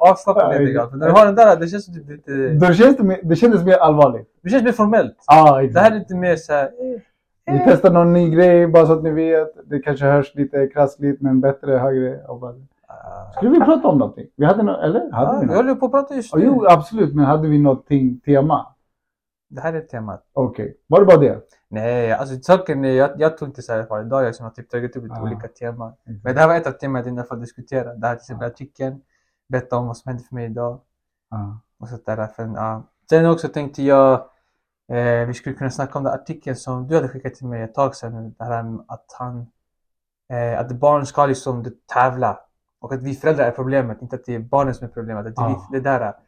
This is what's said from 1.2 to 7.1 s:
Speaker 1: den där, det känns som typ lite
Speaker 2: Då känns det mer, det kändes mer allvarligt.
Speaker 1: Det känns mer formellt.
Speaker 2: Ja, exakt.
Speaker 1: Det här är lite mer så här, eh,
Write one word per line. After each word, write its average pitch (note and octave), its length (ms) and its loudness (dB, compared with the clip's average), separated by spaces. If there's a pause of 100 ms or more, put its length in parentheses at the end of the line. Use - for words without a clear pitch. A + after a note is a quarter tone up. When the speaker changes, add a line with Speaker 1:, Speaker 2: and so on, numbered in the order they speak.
Speaker 1:
den G3+ 80 2
där, G#3+ 220 6
det E3 120 -4
känns G3+ 160 -8
som F3 100 -20
typ C#3+ 140 -18
lite C#3 400 -6
Speaker 2:
Då D#3+ 240 4
känns B3 240 6
det B3+ 60 -4
mer, F#3 200 0
det E3 140 0
kändes G#3+ 280 4
mer F#3 120 4
allvarligt. D3 520 4 (140)
Speaker 1:
Det F3 80 -10
känns B3 120 2
mer A#3 100 2
formellt. G#3 440 0 (100)
Speaker 2:
Ja, D3 360 6
exakt. B2 120 0
Speaker 1:
Det F3 60 4
här G#3+ 100 8
är G#3+ 80 -2
lite F#3 160 -10
mer F3+ 220 0
så D#3 160 -8
här, C#3+ 120 0
eh, A#3+ 360 -10 (520)